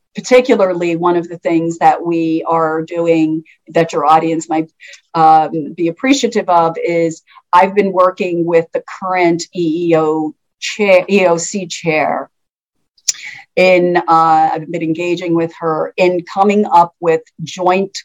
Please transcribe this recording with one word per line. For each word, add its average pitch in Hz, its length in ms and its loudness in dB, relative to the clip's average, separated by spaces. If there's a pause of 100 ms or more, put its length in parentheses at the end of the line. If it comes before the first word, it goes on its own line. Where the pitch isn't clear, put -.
(160)
particularly 190 800 2
one 175 200 0
of 170 140 -4
the 170 80 -12
things 165 400 -2
that 160 260 2
we 165 440 -2
are 160 340 -2
doing 160 600 -2 (240)
that 170 260 0
your 156 100 -2
audience 160 460 0
might, 160 220 -4 (420)
um, 160 600 2
be 165 160 -2
appreciative 220 600 0
of 165 340 2
is 170 380 -2 (320)
I've 190 220 4
been 202 160 2
working 180 520 0
with 165 280 2
the 175 120 -6 (160)
current 180 440 0 (120)
E 170 340 -2
E 160 60 4
O 156 400 -2 (240)
chair, 196 480 0
E 196 200 2
O 170 100 2
C 180 300 -8
chair 156 640 -4 (1200)
in, 180 420 2
uh, 170 60 0 (500)
I've 160 180 -8
been 170 100 -8
engaging 170 540 -2
with 165 240 -2
her 160 380 -4
in 180 340 0
coming 202 340 2
up 170 340 2
with 160 220 0 (220)
joint 185 600 -2